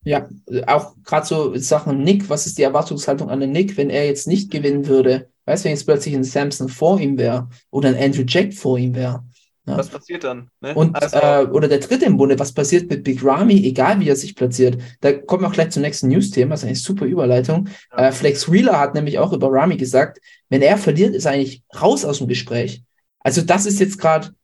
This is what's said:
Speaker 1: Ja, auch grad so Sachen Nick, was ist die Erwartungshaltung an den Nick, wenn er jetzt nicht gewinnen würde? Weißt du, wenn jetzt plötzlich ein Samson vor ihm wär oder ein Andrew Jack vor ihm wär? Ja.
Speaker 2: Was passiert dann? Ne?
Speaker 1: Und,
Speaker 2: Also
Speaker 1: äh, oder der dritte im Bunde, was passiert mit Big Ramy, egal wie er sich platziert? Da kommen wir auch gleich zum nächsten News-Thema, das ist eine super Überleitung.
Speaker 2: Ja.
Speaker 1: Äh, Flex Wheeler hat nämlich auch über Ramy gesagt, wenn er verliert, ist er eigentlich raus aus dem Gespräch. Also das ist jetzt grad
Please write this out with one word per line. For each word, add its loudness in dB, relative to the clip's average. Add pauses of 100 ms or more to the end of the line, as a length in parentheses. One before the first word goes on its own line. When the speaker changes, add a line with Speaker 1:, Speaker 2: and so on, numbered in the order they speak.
Speaker 1:
Ja, -2 (400)
auch 0
grad -2
so -2
Sachen 0
Nick, 2
was -2
ist -10
die 2
Erwartungshaltung -2
an -2
den -2
Nick, -2
wenn 0
er 0
jetzt -4
nicht 0
gewinnen -2
würde? 2 (160)
Weißt -2
du, 0
wenn 0
jetzt -6
plötzlich 0
ein -2
Samson -4
vor 0
ihm -2
wär -2 (220)
oder 0
ein 2
Andrew 0
Jack 0
vor -2
ihm -2
wär? -6 (420)
Ja. -4
Speaker 2:
Was -4
passiert -14
dann? -8 (100)
Ne? -10
Speaker 1:
Und, 0
Speaker 2:
Also -2
Speaker 1:
äh, 4
oder 2
der 2
dritte 0
im 4
Bunde, 2
was -4
passiert 0
mit -6
Big -4
Ramy, 4
egal 2
wie 0
er 4
sich -10
platziert? 0 (200)
Da 2
kommen -2
wir 0
auch -4
gleich 0
zum -2
nächsten -2
News-Thema, 2
das -4
ist -6
eine -4
super -4
Überleitung. 0 (220)
Speaker 2:
Ja. 2
Speaker 1:
Äh, 2
Flex -2
Wheeler 4
hat 0
nämlich -2
auch 0
über 0
Ramy 2
gesagt, 0 (280)
wenn 2
er 6
verliert, 2
ist -4
er 2
eigentlich -4 (160)
raus 2
aus -4
dem -4
Gespräch. -6 (380)
Also 0
das 0
ist 0
jetzt 0
grad 0 (100)